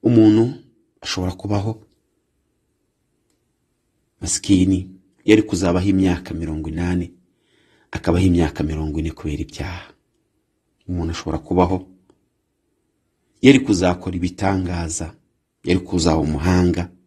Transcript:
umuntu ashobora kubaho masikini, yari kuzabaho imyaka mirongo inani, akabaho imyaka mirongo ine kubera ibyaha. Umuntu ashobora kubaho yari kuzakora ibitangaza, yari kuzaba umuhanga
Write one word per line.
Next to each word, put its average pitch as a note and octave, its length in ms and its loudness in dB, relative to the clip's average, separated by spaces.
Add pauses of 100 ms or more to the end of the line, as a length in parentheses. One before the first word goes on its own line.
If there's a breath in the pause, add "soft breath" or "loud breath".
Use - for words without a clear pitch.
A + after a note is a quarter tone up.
umuntu A2+ 520 6 (460)
ashobora F2+ 320 -6
kubaho G#2 500 -6 (2500)
masikini, F#2 720 0 (340)
yari G#2+ 180 6
kuzabaho F2+ 460 -2
imyaka F#2+ 460 0
mirongo D#2 340 -8
inani, F2 440 -4 (800)
akabaho F2 360 0
imyaka E2+ 360 0
mirongo D#2 360 -4
ine D#2+ 120 -4
kubera D2+ 320 -8
ibyaha. - 500 -12 (960)
Umuntu E2+ 220 -4
ashobora D#2+ 280 -6
kubaho F2+ 480 0 (1600)
yari C3+ 180 8
kuzakora F2+ 560 0
ibitangaza, F2 1000 -4 (500)
yari F2 160 0
kuzaba E2 380 0
umuhanga F2 680 0 (180)